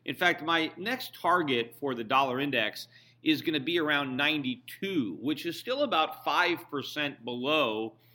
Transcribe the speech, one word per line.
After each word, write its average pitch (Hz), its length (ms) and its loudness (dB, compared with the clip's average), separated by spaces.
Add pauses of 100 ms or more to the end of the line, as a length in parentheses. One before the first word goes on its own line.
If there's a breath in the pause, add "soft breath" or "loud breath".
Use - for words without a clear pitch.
In 135 120 -6
fact, 170 280 2
my 160 320 2
next 233 460 -6
target 143 580 2
for 135 160 -2
the 113 80 -4
dollar 131 380 2
index 123 480 -2 (340 soft breath)
is 147 180 4
gonna 156 200 0
be 170 180 0
around 143 380 0
ninety-two, 143 1040 -2
which 151 240 -2
is 165 120 -6
still 269 260 -2
about 160 420 0
five 165 440 2
percent 143 540 -4
below 123 680 0 (220 soft breath)